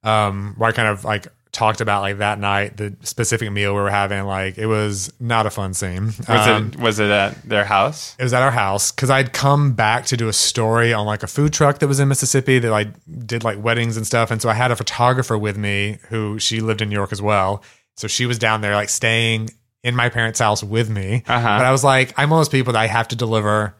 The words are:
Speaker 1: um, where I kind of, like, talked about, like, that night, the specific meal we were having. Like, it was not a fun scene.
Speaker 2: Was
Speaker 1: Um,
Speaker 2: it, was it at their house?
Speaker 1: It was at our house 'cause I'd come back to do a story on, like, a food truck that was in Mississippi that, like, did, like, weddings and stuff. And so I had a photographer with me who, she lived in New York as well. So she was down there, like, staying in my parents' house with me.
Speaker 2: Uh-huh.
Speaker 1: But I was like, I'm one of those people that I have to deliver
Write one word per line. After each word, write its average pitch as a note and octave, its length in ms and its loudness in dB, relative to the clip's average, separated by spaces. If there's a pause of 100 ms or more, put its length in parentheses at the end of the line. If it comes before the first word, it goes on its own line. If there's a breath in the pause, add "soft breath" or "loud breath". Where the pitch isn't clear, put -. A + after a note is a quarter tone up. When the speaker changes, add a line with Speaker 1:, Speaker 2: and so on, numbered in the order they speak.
Speaker 1:
um, G#2 540 0
where A2+ 120 2
I - 20 0
kind A2+ 160 0
of, G2+ 160 -2
like, G#2+ 240 -4 (240)
talked A2 300 0
about, G2+ 200 0
like, G2 180 -4
that G#2 200 -2
night, G2+ 380 -2
the G#2 160 -8 (100)
specific A2+ 480 -4
meal G2+ 240 0
we G2+ 60 0
were G2+ 80 0
having. G2+ 340 0
Like, F#2+ 340 -4
it A2 100 -4
was G#2 520 -2
not A#2 260 2
a G#2+ 40 0
fun F#2+ 240 -6
scene. G2 400 -4 (160)
Speaker 2:
Was G#2+ 180 6
Speaker 1:
Um, G#2+ 260 2
Speaker 2:
it, - 60 -12
was A2 200 0
it G#2 100 2
at G#2 260 2 (120)
their G#2 180 0
house? G#2 520 0
Speaker 1:
It B2+ 60 -4
was B2 100 0
at B2 80 4
our C3+ 100 4
house G2+ 400 0
'cause C3 180 -2
I'd C3+ 240 2
come C#3+ 400 2
back A2+ 320 2
to C3 120 -2
do A#2 120 -2
a A2 40 -4
story A#2 600 2
on, G#2 120 -2
like, G#2+ 180 -4
a - 40 -10
food D3 240 0
truck C#3+ 280 2
that D3 100 0
was C#3 100 0
in C#3 80 2
Mississippi C3 520 2
that, A#2 120 0
like, G#2+ 160 0 (380)
did, A2+ 180 -6
like, G#2 180 -4
weddings A#2 360 0
and A2 100 -6
stuff. A#2 240 0
And A2 100 -2
so A#2+ 80 -2
I A2 40 2
had A#2+ 180 2
a A#2 60 0
photographer A#2+ 600 0
with G#2 200 -2
me G2+ 400 -2 (120)
who, A2 300 -4
she A2+ 220 -2
lived A2 200 0
in G#2+ 80 -2
New G#2 60 -4
York G2 160 -2
as G2 100 -8
well. G2+ 400 0 (360 soft breath)
So A2 100 -10
she - 180 -2
was A#2+ 140 -2
down A2 220 2
there, G2+ 140 0
like, G#2 140 0
staying A2+ 600 0 (340)
in B2 120 -2
my A#2+ 140 2
parents' A2+ 300 -2
house G#2+ 240 2
with A2 260 -2
me. G#2 380 -2
Speaker 2:
Uh-huh. A#2 300 2
Speaker 1:
But B2 80 4
I C3 60 4
was C3+ 120 2
like, C3 340 4
I'm C#3+ 120 2
one D#3+ 100 4
of D3+ 60 4
those D#3 40 -6
people B2+ 240 0
that A2+ 60 2
I A2+ 80 2
have A2+ 220 0
to B2 60 -6
deliver G#2+ 640 0